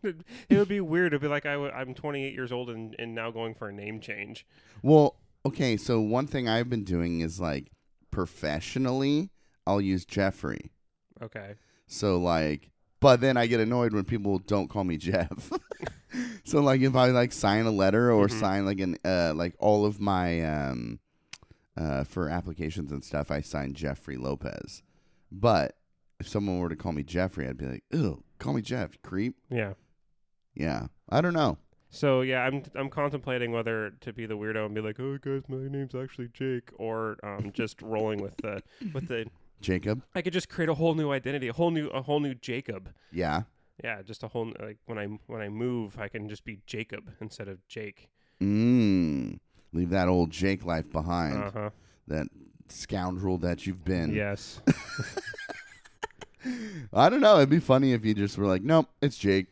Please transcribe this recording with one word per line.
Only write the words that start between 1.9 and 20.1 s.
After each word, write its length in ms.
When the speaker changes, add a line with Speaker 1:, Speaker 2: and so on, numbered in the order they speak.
Speaker 1:
twenty-eight 400
years 180
old 180
and, 280
and 160
now 160
going 240
for 140
a 40
name 280
change. 460
Speaker 2:
Well, 340
okay, 300
so 240
one 260
thing 220
I've 200
been 160
doing 360
is, 200
like, 300
professionally, 1200
I'll 140
use 240
Jeffrey. 680
Speaker 1:
Okay. 320
Speaker 2:
So, 320
like, 520
but 200
then 160
I 100
get 140
annoyed 320
when 120
people 340
don't 300
call 160
me 120
Jeff. 600
<laughs> 40
So, 160
like, 220
if 120
I, 120
like, 260
sign 320
a 60
letter 420
or 140
Speaker 1:
Mm-hmm. 140
Speaker 2:
sign, 260
like, 140
an, 220
uh, 320
like, 240
all 280
of 120
my, 440